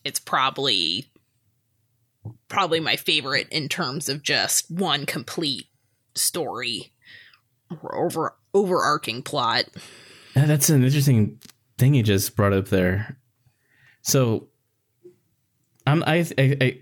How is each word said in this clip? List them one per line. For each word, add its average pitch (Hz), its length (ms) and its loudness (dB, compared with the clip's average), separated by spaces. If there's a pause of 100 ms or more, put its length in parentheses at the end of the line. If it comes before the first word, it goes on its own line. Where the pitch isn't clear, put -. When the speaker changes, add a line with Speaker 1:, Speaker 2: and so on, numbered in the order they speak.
Speaker 1:
it's 139 160 -6
probably, 127 880 -2 (1400)
probably 175 320 -2
my 131 160 0
favorite 139 540 -2
in 147 200 -6
terms 151 400 -6
of 143 140 -6
just - 480 -2
one 160 340 -2
complete 139 640 -6 (460)
story 120 800 -6 (880)
or - 140 -10 (100)
over, 160 300 -4 (180)
overarching 151 680 0
plot. 120 420 -2 (720)
Speaker 2:
Yeah, 139 100 4
that's 151 240 2
an 139 140 6
interesting 131 560 2 (380)
thing 135 160 6
you 127 100 4
just 101 320 2
brought 101 180 2
up 98 160 0
there. 92 480 0 (840)
So, 120 460 0 (1400)
I'm, 151 160 2
I, - 160 2
I, 170 60 0 (120)
I, 135 440 2